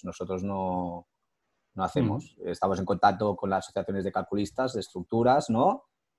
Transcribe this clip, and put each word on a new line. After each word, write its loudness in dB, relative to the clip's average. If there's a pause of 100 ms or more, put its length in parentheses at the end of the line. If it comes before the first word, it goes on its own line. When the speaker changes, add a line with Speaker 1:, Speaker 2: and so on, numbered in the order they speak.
Speaker 1:
Nosotros -6
no, -4 (680)
no -4
hacemos. -2
Speaker 2:
Mm. -6
Speaker 1:
Estamos 0
en -2
contacto 2
con -4
las 2
asociaciones -4
de -2
calculistas, -2
de -2
estructuras, 2
¿no? 2 (320)